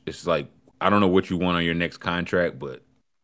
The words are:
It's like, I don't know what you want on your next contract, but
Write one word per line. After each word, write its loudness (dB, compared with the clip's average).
It's -8
like, 0
I 2
don't 4
know 4
what 2
you -2
want 0
on 0
your 0
next -4
contract, -2
but -12